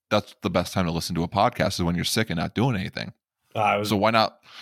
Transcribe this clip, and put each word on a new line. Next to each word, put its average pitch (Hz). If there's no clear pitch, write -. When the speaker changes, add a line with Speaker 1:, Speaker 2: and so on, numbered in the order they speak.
Speaker 1:
that's 104
the 101
best 90
time 92
to 80
listen 85
to 82
a 87
podcast 101
is 92
when 87
you're 87
sick -
and 85
not 85
doing 120
anything. 73
Speaker 2:
I 104
was 104
Speaker 1:
So 107
why 104
not, 113